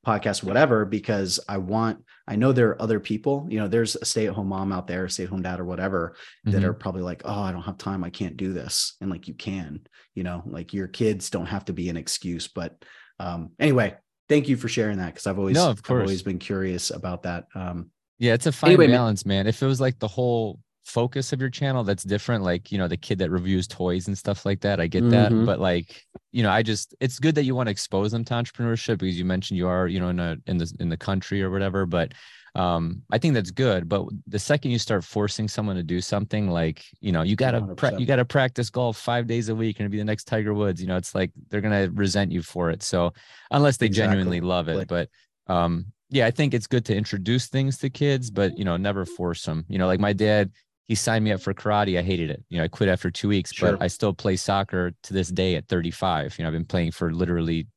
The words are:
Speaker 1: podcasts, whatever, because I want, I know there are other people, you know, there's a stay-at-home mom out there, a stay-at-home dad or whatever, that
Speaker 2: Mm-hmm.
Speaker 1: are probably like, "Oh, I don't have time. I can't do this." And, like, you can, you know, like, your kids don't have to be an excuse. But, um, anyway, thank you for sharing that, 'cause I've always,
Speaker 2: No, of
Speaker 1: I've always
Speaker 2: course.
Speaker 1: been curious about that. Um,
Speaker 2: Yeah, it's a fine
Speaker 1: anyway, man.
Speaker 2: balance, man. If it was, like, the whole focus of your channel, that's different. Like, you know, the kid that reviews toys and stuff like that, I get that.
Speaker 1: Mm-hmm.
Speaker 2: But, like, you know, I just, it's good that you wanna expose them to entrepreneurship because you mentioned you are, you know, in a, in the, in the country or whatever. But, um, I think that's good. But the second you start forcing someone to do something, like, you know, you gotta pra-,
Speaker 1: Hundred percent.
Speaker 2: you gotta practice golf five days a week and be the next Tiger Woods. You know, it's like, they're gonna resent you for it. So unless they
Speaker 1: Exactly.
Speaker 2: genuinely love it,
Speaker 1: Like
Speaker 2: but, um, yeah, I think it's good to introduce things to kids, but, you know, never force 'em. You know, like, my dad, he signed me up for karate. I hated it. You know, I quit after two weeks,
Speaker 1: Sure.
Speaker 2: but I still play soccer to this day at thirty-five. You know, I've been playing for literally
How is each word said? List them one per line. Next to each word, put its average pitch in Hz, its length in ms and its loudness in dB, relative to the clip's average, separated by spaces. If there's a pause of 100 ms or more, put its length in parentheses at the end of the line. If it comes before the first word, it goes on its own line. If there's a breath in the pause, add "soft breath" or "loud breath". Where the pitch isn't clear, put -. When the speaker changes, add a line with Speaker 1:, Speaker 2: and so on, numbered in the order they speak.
Speaker 1:
podcasts, 104 380 0
whatever, 110 400 4
because 98 640 -2
I 101 120 -4
want, 110 440 -2 (240 soft breath)
I - 80 -6
know 123 160 4
there 120 180 4
are - 120 -2
other 113 180 0
people, 139 520 -4
you 107 80 -4
know, 104 80 -2
there's 110 280 0
a - 100 -10
stay-at-home 101 420 -2
mom 95 240 -2
out 92 160 -4
there, 90 180 -4
a 92 60 -10
stay-at-home 92 320 -6
dad 90 160 -6
or 90 60 -6
whatever, 90 500 -4 (300 loud breath)
that 107 80 2
Speaker 2:
Mm-hmm. 98 120 4
Speaker 1:
are 104 80 2
probably 92 300 -6
like, 87 200 -8
"Oh, 101 160 -6
I 98 120 -4
don't 90 100 -8
have 92 160 -8
time. 98 260 -6
I 87 60 -6
can't 87 260 -8
do 95 160 -4
this." - 480 -4
And, 95 120 -6
like, 85 160 -10
you 71 80 -12
can, 90 460 -10 (340 soft breath)
you 95 80 -6
know, 87 240 -6
like, 85 260 -12
your 98 140 -4
kids 104 420 -2
don't 87 160 -4
have 92 200 -6
to 92 80 -6
be 87 160 -4
an 85 80 -4
excuse. 85 500 -6
But, - 360 -10 (360 loud breath)
um, 87 400 -6
anyway, 123 360 4 (320)
thank 143 220 4
you 131 80 4
for 120 100 -6
sharing 107 300 0
that, 87 160 -4
'cause - 140 -8
I've 95 100 -2
always, 95 160 2
Speaker 2:
No, 165 160 6
of 104 160 -2
Speaker 1:
I've - 60 -4
always 113 180 2
Speaker 2:
course. 95 140 -2
Speaker 1:
been 92 160 -4
curious 92 500 -2
about 90 320 -6
that. 87 320 -6
Um, 90 380 -8 (260)
Speaker 2:
Yeah, 120 160 4
it's 120 140 2
a 156 40 2
fine - 200 6
Speaker 1:
anyway, 175 160 10
man. 123 80 8
Speaker 2:
balance, 113 280 2
man. 98 220 2
If 110 160 0
it 135 60 2
was, 135 120 2
like, 131 200 0
the 110 80 -2
whole 117 520 0 (240)
focus 127 480 -2
of 139 80 -4
your 131 100 -2
channel, 131 340 0
that's 98 200 0
different. 104 400 0
Like, 90 280 0
you 107 80 -2
know, 92 80 2
the 85 100 -2
kid 95 220 -4
that 90 100 2
reviews 90 380 0
toys 90 400 -2
and 98 100 -4
stuff - 300 -4
like 98 140 0
that, 101 180 2
I 85 80 2
get 92 240 2
that. 107 200 6
Speaker 1:
Mm-hmm. 113 140 4
Speaker 2:
But, 104 140 0
like, 87 460 -2 (260)
you 127 120 0
know, 107 60 4
I 107 140 4
just, 110 360 -4
it's 127 200 -2
good 156 160 2
that 147 80 4
you 131 120 0
wanna 123 160 0
expose 101 400 -2
them 117 140 -2
to - 80 -4
entrepreneurship 117 640 -2
because 90 200 -2
you 90 80 -2
mentioned 92 340 -2
you 90 80 0
are, 90 200 2
you 92 120 -2
know, 90 100 0
in 90 100 -2
a, 85 180 -2 (100)
in 90 100 0
the, 80 220 -4
in 87 100 -2
the 82 80 -2
country 98 460 -2
or 92 80 -2
whatever. 98 340 0
But, 85 280 0 (420 loud breath)
um, 87 560 0
I 117 80 0
think 151 160 4
that's 92 160 0
good. 95 360 2
But 95 200 0 (200)
the 104 120 -4
second 143 320 0
you 120 80 2
start 101 240 0
forcing 107 440 -2
someone 104 280 -2
to 92 80 -2
do 87 180 -2
something, 104 480 -2
like, 82 340 0 (160)
you 101 120 -2
know, 82 100 2
you 95 140 2
gotta 123 220 2
pra-, 113 40 0
Speaker 1:
Hundred 95 160 -6
percent. 147 240 0
Speaker 2:
you 127 60 0
gotta 127 180 4
practice 127 460 0
golf 120 260 -2
five 120 300 -2
days 117 220 -2
a 110 60 -2
week 110 240 -2
and 104 120 -2
be 104 80 -2
the 107 40 -2
next 107 220 -2
Tiger 107 280 0
Woods. 101 280 0
You 92 60 -4
know, 92 100 0
it's 90 160 -6
like, 95 180 0 (180)
they're 104 120 -2
gonna 101 300 2
resent 98 400 2
you 87 100 0
for 85 300 -2
it. 82 100 -4
So 87 320 0 (380 loud breath)
unless 139 260 4
they 123 80 2
Speaker 1:
Exactly. 107 300 4
Speaker 2:
genuinely 90 260 0
love 90 260 0
it, 80 100 0
Speaker 1:
Like 80 100 -4
Speaker 2:
but, 85 220 -2 (380 soft breath)
um, 87 380 2 (240)
yeah, 131 160 4
I 117 60 4
think 139 220 2
it's 117 140 -2
good 123 180 2
to 110 100 2
introduce 107 520 0
things 135 300 -2
to 139 120 -4
kids, 131 420 0
but, 95 260 0
you 101 80 -2
know, 87 120 2
never 98 280 0
force 87 420 -6
'em. 80 220 -4
You - 80 -4
know, 92 100 2
like, 92 140 2
my 104 100 4
dad, 104 400 4 (320 soft breath)
he 113 120 -2
signed 113 280 0
me 107 80 2
up 95 80 0
for 98 140 -4
karate. 104 440 2
I 87 40 2
hated 87 280 0
it. 71 200 -8
You 85 80 -4
know, 82 80 2
I - 20 -4
quit 95 220 2
after 90 200 0
two 101 200 -2
weeks, 98 240 0
Speaker 1:
Sure. 90 240 2
Speaker 2:
but - 40 -4
I 90 60 2
still 101 240 0
play 95 240 -2
soccer 95 560 -2 (120)
to - 100 -10
this 92 160 0
day 92 260 0
at 76 140 -6
thirty-five. 85 680 -2
You 82 60 -6
know, 80 60 -2
I've 78 40 -2
been 82 120 -2
playing 85 260 0
for 85 220 -2
literally 82 520 0 (120)